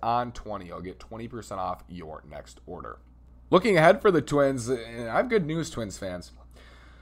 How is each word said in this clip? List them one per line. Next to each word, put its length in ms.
On 300
twenty. 340
You'll 140
get 180
twenty 300
percent 320
off 280
your 400
next 380
order. 320
Looking 260
ahead 240
for 100
the 120
Twins, 460
and 400
I 100
have 100
good 180
news, 240
Twins 280
fans. 340